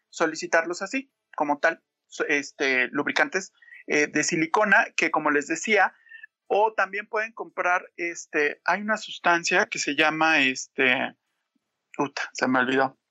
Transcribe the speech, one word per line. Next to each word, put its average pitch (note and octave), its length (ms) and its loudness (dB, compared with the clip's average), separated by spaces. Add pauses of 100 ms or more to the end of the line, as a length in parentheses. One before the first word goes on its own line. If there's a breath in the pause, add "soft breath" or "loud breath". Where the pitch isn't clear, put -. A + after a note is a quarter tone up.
solicitarlos E3+ 720 -2
así, C4+ 280 -6 (240)
como D3 240 0
tal, E3 220 0 (260)
so-, - 200 -6
este, C#3 640 0
lubricantes, C#3+ 640 -2 (340 loud breath)
eh, D3+ 200 2
de D3+ 160 0
silicona, G#3 600 2 (100)
que E3 140 0
como D#3 220 0
les C#3+ 160 0
decía, G3+ 480 0 (580 loud breath)
o G#3+ 200 2
también G3+ 340 -4
pueden A3 240 -4
comprar, F3+ 540 -2 (100)
este, D#3+ 680 -4
hay F#3 160 0
una G#3+ 160 -2
sustancia F3+ 680 0
que - 120 -6
se D3 160 -4
llama, D#3 460 2
este, C3 720 0 (800)
puta, - 280 -4 (100)
se C3 140 -2
me B2+ 120 2
olvidó. C3 380 0 (140)